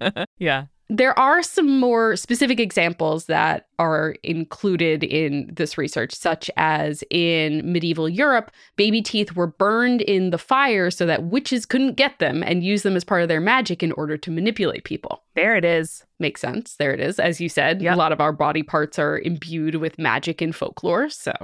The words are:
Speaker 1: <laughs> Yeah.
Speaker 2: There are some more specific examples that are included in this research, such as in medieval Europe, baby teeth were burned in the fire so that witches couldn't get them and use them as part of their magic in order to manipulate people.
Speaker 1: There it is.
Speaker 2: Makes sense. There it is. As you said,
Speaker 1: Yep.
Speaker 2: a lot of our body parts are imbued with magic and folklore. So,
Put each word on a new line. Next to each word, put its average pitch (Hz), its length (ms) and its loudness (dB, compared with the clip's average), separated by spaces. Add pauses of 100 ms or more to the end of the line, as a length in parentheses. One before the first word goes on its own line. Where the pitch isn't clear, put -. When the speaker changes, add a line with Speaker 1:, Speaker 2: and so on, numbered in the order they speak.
Speaker 1:
<laughs> 196 240 -2 (140)
Yeah. 143 280 0 (220)
Speaker 2:
There 254 300 2
are 285 240 4
some 277 380 2
more 226 360 4
specific 240 440 0
examples 170 640 0
that 160 420 0 (120)
are 156 440 0
included 165 800 0
in 147 520 -2
this - 240 -4
research, 135 360 -4
such - 440 -4
as 151 520 0
in 165 640 0
medieval 165 360 0
Europe, 233 420 2 (260)
baby 214 240 4
teeth 208 340 -2
were 175 120 0
burned 226 560 2
in 185 280 2
the 170 80 0
fire 233 520 2
so 175 160 0
that 160 180 2
witches 233 400 -2
couldn't 254 300 0
get - 240 2
them 160 240 0
and 175 200 0
use 202 200 0
them 196 140 2
as 175 80 -2
part 180 180 0
of 170 60 0
their 160 120 0
magic 208 420 0
in 165 100 0
order 156 260 -6
to 165 120 -10
manipulate 185 540 -2
people. - 380 -10 (120)
Speaker 1:
There 214 220 2
it 175 80 2
is. 165 400 -2 (140)
Speaker 2:
Makes 151 240 -4
sense. 139 340 -8
There 139 160 0
it - 80 -4
is. 147 180 -2
As 170 220 0
you 170 80 -2
said, 156 320 0
Speaker 1:
Yep. 175 140 2
Speaker 2:
a 180 40 2
lot 156 140 2
of 151 80 0
our 151 120 2
body 151 300 0
parts 151 360 -2
are 151 200 0
imbued 160 580 -4
with 160 220 -6
magic 147 440 -2
and 165 120 -2
folklore. 180 540 -2
So, - 240 -8 (100)